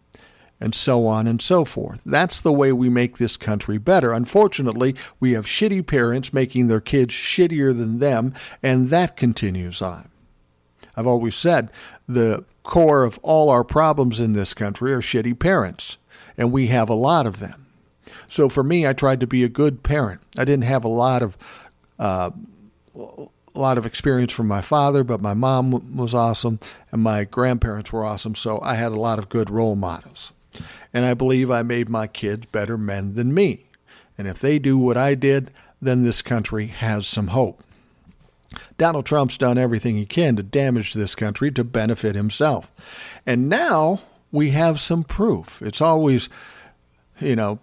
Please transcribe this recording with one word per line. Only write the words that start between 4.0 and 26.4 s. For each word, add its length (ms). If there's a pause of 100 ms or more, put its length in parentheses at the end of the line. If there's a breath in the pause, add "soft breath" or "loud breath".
Unfortunately, 840 (240 loud breath)
we 120
have 160
shitty 400
parents 440
making 360
their 140
kids 320
shittier 600
than 220
them, 380 (260 loud breath)
and 280
that 280
continues 640
on. 280 (840 loud breath)
I've 120
always 280
said 360 (360 loud breath)
the 360 (200)
core 400
of 200
all 260
our 140
problems 560
in 140
this 200
country 400
are 80
shitty 380
parents, 580 (400 loud breath)
and 140
we 160
have 220
a 40
lot 320
of 140
them. 260 (640 loud breath)
So 220
for 140
me, 220
I 80
tried 280
to 60
be 160
a 60
good 340
parent. 380 (160)
I 80
didn't 200
have 180
a 60
lot 340
of, 140 (600 loud breath)
uh, 340 (640)
a 640
lot 180
of 80
experience 460
from 160
my 140
father, 420
but 180
my 120
mom 380
w-, 240
was 180
awesome, 460 (320 loud breath)